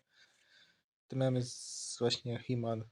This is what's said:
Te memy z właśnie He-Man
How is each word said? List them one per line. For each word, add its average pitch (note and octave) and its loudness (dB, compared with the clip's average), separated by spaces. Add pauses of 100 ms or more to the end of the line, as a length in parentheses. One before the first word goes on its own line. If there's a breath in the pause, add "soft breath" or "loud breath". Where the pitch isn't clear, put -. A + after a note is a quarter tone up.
(1080 soft breath)
Te C3+ -4
memy C3 4
z - -8
właśnie A#2+ 2
He-Man A#2 0